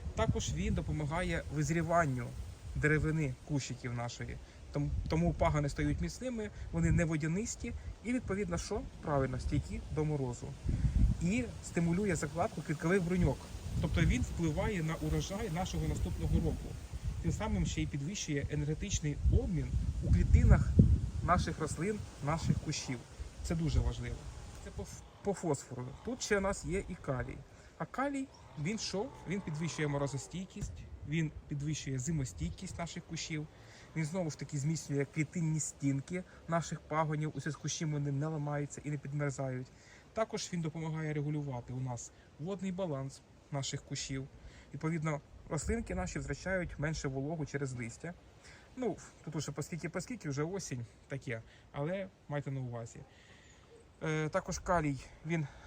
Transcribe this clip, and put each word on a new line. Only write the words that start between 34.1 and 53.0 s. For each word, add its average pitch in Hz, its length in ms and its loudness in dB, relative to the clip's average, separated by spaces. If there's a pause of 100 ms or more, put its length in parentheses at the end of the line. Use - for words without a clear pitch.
ж - 80 -12
таки 147 180 -6
зміцнює 143 480 0
клітинні 156 540 0
стінки 143 640 -2 (240)
наших 165 320 0
пагонів. 151 560 0
Усі 156 160 -4
кущі 156 340 -4
вони 147 260 0
не 139 160 0
ламаються 147 560 -4
і 151 60 -6
не 147 80 -2
підмерзають. 139 720 -4 (460)
Також 220 400 -2
він 170 80 -2
допомагає 160 520 -4
регулювати 143 600 -4
у 127 60 -4
нас 127 320 -6 (280)
водний 190 320 -4
баланс 151 500 -4 (300)
наших 139 300 -4
кущів. - 460 -6 (460)
Відповідно, 156 480 -2 (280)
рослинки 190 460 0
наші 180 240 -4
втрачають 160 600 -4
менше 151 280 -2
вологу 143 380 -2
через 139 280 -4
листя. 123 400 -8 (600)
Ну, 240 220 -2 (280)
тут 156 100 -8
уже 151 160 -4
поскільки-поскільки, 170 800 -6
вже 139 140 -2
осінь 156 420 -4 (220)
таке, 123 340 -8 (300)
але 185 360 -4 (200)
майте 147 240 -4
на 135 80 -4
увазі. 120 400 -8 (1040)